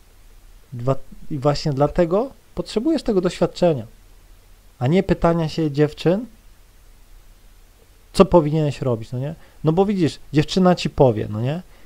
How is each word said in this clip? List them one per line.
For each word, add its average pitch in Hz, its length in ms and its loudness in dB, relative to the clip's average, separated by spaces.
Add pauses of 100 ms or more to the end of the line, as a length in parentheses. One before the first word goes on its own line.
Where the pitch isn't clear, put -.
(720)
Dwa-, 123 220 -2 (360)
i 151 80 -6
właśnie 143 340 0
dlatego 170 580 0 (240)
potrzebujesz 254 480 -2
tego 196 180 0
doświadczenia, 170 640 -2 (920)
a 123 80 0
nie 180 160 4
pytania 170 460 0
się 156 220 -2
dziewczyn, 151 540 0 (1900)
co 190 120 6
powinieneś 151 560 2
robić, 120 300 -4
no 123 80 -6
nie? 147 160 -8 (280)
No 151 80 2
bo 185 140 4
widzisz, 190 340 0 (140)
dziewczyna 175 420 2
ci - 140 -4
powie, 113 400 2
no 104 120 -6
nie? 147 200 -4 (240)